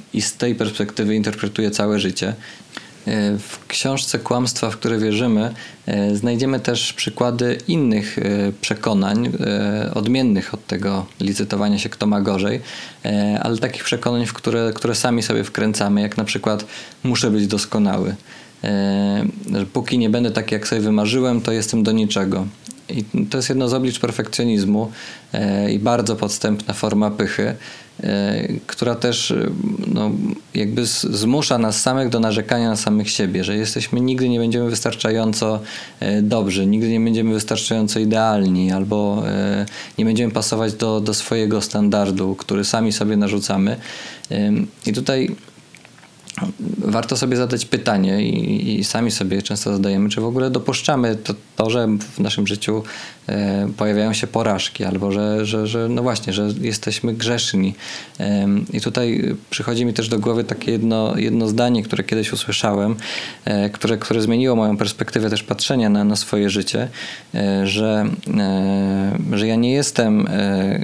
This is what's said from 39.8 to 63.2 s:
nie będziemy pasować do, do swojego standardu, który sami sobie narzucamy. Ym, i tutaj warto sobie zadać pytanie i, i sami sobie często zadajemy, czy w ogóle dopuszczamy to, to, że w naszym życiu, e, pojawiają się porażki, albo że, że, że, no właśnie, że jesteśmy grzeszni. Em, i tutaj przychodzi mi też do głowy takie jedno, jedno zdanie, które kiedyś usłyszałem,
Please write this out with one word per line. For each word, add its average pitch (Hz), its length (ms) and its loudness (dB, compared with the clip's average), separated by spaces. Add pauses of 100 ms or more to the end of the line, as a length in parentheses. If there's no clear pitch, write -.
nie 110 80 2
będziemy 113 280 2
pasować 110 400 0
do, 110 280 0
do 107 120 0
swojego 110 480 0
standardu, 98 760 2
który 101 300 -2
sami 113 260 2
sobie 107 260 2
narzucamy. 101 600 2 (540)
Ym, 104 360 2 (180)
i 113 80 0
tutaj 131 420 -2 (1400)
warto 117 400 -2
sobie 123 200 0
zadać 123 280 0
pytanie 104 560 2
i, 110 580 0
i 101 40 0
sami 117 280 0
sobie 98 300 -2
często 104 320 -2
zadajemy, 98 360 2
czy 104 120 -2
w 110 40 0
ogóle 127 240 0
dopuszczamy 127 640 2
to, 110 180 -4 (220)
to, 110 140 2
że 117 180 2 (280)
w - 40 -4
naszym 107 280 0
życiu, 107 360 -2 (440)
e, 101 400 0 (100)
pojawiają 107 360 2
się 120 140 -4
porażki, 107 560 0
albo 95 280 0
że, 107 340 0
że, 107 220 0
że, 113 220 -2
no 120 140 0
właśnie, 110 300 -2
że 104 160 0 (120)
jesteśmy 113 520 -2
grzeszni. 110 600 0 (420)
Em, 101 560 0
i 107 80 -2
tutaj 117 540 0 (140)
przychodzi 120 360 -2
mi 117 80 0
też 110 160 -2
do 113 100 0
głowy 113 240 2
takie 113 280 -4
jedno, 110 460 2
jedno 113 300 0
zdanie, 117 360 2
które - 200 -2
kiedyś 110 300 -2
usłyszałem, 104 600 2 (500)